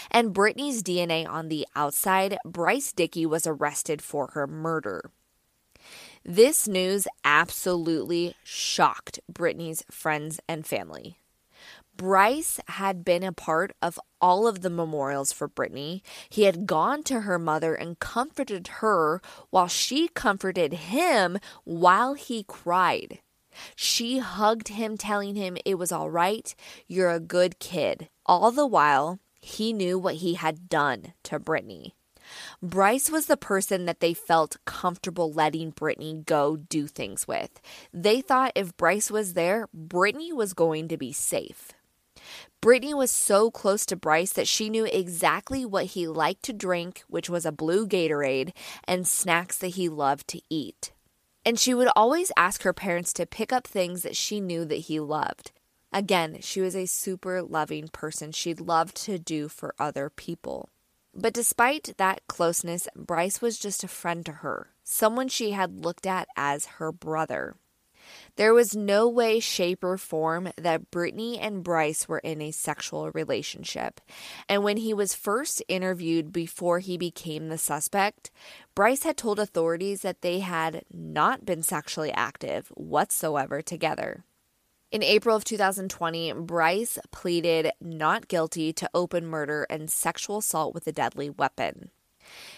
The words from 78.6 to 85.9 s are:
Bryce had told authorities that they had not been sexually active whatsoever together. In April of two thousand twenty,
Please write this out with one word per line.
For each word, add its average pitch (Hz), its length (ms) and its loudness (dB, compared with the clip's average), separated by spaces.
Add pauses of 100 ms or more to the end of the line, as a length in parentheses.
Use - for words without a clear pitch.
Bryce 233 300 4
had 320 120 0
told 214 220 -2
authorities 185 640 -2
that 185 200 -6
they 180 180 0
had 165 520 -4
not 165 540 0
been 175 160 -2
sexually 156 500 -4
active - 580 -4
whatsoever 147 920 -2
together. 165 640 -6 (680)
In 214 100 -2
April 214 340 4
of 214 80 0
two 220 140 -4
thousand 190 320 0
twenty, 165 440 -4